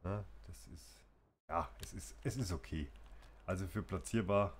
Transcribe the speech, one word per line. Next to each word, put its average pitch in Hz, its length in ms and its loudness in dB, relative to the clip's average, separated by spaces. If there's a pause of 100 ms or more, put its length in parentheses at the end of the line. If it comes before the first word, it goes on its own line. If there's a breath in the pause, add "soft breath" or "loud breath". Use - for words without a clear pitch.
Ne? 101 220 0 (220)
Das - 200 -10
ist, - 380 -14 (440)
ja, - 220 2 (100)
es - 140 -8
ist, - 280 -8
es 135 140 0
ist 104 160 2
okay. 80 380 0 (560 loud breath)
Also 95 220 2
für 85 140 0
platzierbar 101 760 4